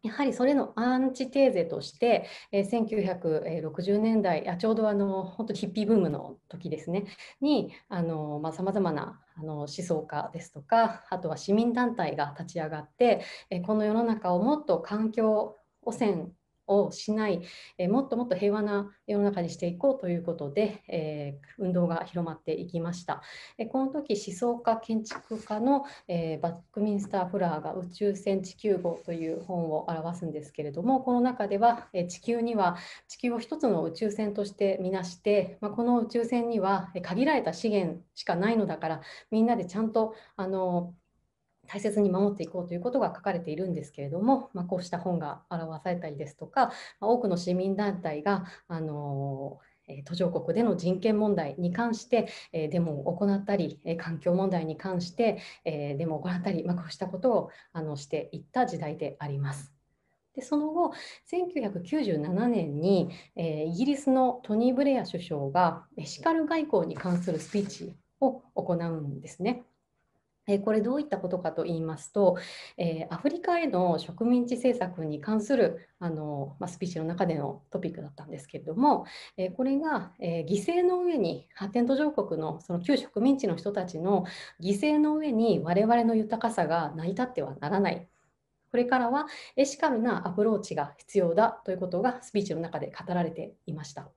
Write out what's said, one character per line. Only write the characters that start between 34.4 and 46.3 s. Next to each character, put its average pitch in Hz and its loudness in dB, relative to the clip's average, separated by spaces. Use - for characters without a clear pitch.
し 202 -8
て 196 2
み 185 -2
な 190 -2
し 180 -10
て、 202 0
ま 208 -4
あ、 - -
こ 233 -2
の 240 4
宇 226 0
宙 233 -2
船 233 0
に 233 0
は、 190 0
え 180 -4
ー、 - -10
限 185 0
ら 311 4
れ 262 2
た 160 -2
資 - -2
源 185 0
し - -16
か 170 0
な 190 2
い 233 4
の 208 4
だ 170 -4
か 165 -4
ら、 160 -2
み 220 4
ん 226 6
な 240 4
で 190 -2
ち 175 -10
ゃ 214 0
ん 220 0
と、 220 0
あ 190 -4
の、 180 0
大 - -8
切 208 0
に 202 6
守 202 2
っ - -8
て 202 -6
い 190 -6
こ 180 -6
う 175 -8
と 175 -6
い 175 -4
う - -4
こ 240 -2
と 262 0
が 190 2
書 - -16
か 196 0
れ 175 -2
て 165 -6
い 151 -4
る 185 -4
ん 170 -2
で 147 -6
す - -18
け 143 -10
れ 139 -6
ど 165 -4
も、 262 2
ま 185 -4
あ、 - -2
こ 180 -2
う 180 -4
し - -12
た 175 -4
本 175 -2
が 147 -8
表 160 -6
さ 185 -2
れ 175 -2
た 170 -8
り 147 -12
で 143 -8
す 143 -16